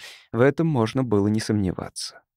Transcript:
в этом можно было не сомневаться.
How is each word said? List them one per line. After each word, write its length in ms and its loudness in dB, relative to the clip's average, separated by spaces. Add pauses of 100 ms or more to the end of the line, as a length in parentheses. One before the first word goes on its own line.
(320)
в 80 -4
этом 260 4
можно 360 0
было 260 2
не 120 2
сомневаться. 840 -4 (140)